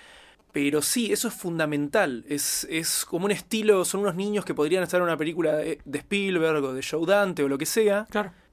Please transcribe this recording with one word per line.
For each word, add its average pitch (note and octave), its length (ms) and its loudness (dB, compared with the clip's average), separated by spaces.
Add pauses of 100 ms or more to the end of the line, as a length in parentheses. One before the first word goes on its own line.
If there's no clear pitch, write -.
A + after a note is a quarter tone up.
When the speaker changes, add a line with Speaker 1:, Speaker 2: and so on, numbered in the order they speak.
(540)
Speaker 1:
Pero C#3+ 300 2
sí, A#3 280 0
eso G#3 180 0
es - 40 -6
fundamental. D3+ 960 0
Es, - 400 -2
es D#3+ 360 -2
como F3+ 200 -2
un G#3 60 0
estilo, G#3 540 2
son G3 160 -4
unos G3 140 0
niños G3+ 300 -2
que D#3+ 80 -4
podrían D#3+ 300 0
estar F3+ 160 0
en F3+ 60 2
una E3 120 0
película D#3 380 0
de, D3+ 280 -4
de C#3+ 140 -8
Spielberg E3 640 0
o C3 100 -4
de C3 140 -6
Joe E3 200 -2
Dante F#3+ 360 2
o C#3 60 2
lo C#3 80 0
que D3+ 80 -4
sea. G#3 460 2
Speaker 2:
Claro. G3+ 200 -2 (220)